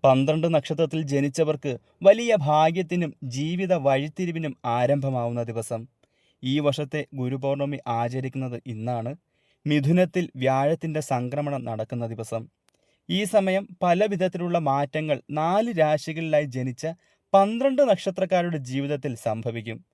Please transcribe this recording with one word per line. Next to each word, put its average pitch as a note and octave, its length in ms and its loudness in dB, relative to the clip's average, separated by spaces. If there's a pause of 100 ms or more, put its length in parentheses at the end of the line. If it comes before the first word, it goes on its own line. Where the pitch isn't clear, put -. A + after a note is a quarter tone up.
പന്ത്രണ്ട് C#3 500 4
നക്ഷത്രത്തിൽ D#3 480 0
ജനിച്ചവർക്ക് C#3+ 680 0 (300)
വലിയ A3 380 6
ഭാഗ്യത്തിനും E3 720 2 (120)
ജീവിത E3 500 -2
വഴിത്തിരിവിനും D3+ 800 0 (100)
ആരംഭമാവുന്ന B2 800 0
ദിവസം. A2+ 380 -6 (640)
ഈ C3 160 0
വർഷത്തെ D3 420 0 (140)
ഗുരുപൗർണമി C#3 720 -2
ആചരിക്കുന്നത് B2 800 -4
ഇന്നാണ്. A#2 460 -6 (540)
മിഥുനത്തിൽ E3+ 600 2 (100)
വ്യാഴത്തിൻ്റെ C#3+ 640 0
സംക്രമണം C#3 640 -4
നടക്കുന്ന A#2 420 -6
ദിവസം. A2+ 360 -8 (680)
ഈ F#3 160 -2
സമയം F#3+ 400 0 (180)
പല F3+ 240 4
വിധത്തിലുള്ള F3 520 -2
മാറ്റങ്ങൾ D3 580 0 (140)
നാല് F3+ 480 0
രാശികളിലായി D#3 680 0
ജനിച്ച B2+ 400 -6 (480)
പന്ത്രണ്ട് A#3 500 4
നക്ഷത്രക്കാരുടെ F#3 760 0
ജീവിതത്തിൽ C#3 560 -4
സംഭവിക്കും. A2+ 640 -4 (160)